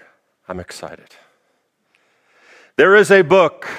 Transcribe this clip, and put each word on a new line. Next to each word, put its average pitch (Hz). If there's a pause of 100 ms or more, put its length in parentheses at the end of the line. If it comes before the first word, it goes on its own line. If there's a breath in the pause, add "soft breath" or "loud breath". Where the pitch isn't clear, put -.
(460 soft breath)
I'm 90
excited. - (1600 soft breath)
There 185
is 208
a 196
book. 165 (120 loud breath)